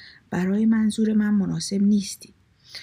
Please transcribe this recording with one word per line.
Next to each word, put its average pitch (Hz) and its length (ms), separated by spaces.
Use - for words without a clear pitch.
برای 190 360
منظور 220 480
من 208 200
مناسب 185 480
نیستید. 202 520